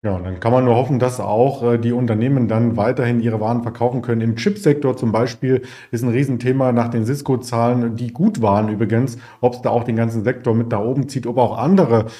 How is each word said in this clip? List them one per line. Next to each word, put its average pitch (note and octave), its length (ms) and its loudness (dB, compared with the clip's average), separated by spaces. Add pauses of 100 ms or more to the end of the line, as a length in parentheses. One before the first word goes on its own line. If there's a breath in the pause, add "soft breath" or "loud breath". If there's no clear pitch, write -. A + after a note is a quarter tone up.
Ja, G2+ 120 -2
und F2+ 100 -8
dann F#2 140 -8
kann A2+ 120 0
man B2+ 120 4
nur A#2+ 120 4
hoffen, C3+ 240 0
dass B2 200 0
auch, A2 440 0
äh, A#2+ 160 2
die A#2 120 0
Unternehmen A#2+ 560 0
dann A2+ 300 0
weiterhin A#2+ 420 0
ihre A2 220 0
Waren A#2 220 -2
verkaufen A#2+ 400 -2
können. A#2 180 -2
Im A2+ 140 0
Chipsektor D3 600 0
zum A2+ 160 -2
Beispiel B2 520 0 (260 loud breath)
ist A#2 140 -4
ein B2 80 0
Riesenthema B2+ 600 0
nach A#2 180 2
den A#2 140 -2
Cisco-Zahlen, A#2+ 920 0
die A#2+ 180 -6
gut F#3+ 300 0
waren G#2 260 2
übrigens, A2+ 480 -2 (240 loud breath)
ob's B2 220 0
da A#2 80 0
auch A#2 120 0
den A#2 120 -2
ganzen A2+ 280 -2
Sektor A#2+ 300 0
mit A#2 180 0
da A2+ 60 -2
oben B2 320 -2
zieht, A#2+ 160 -6
ob A#2+ 140 -2
auch A#2+ 180 2
andere, B2 480 4 (140 loud breath)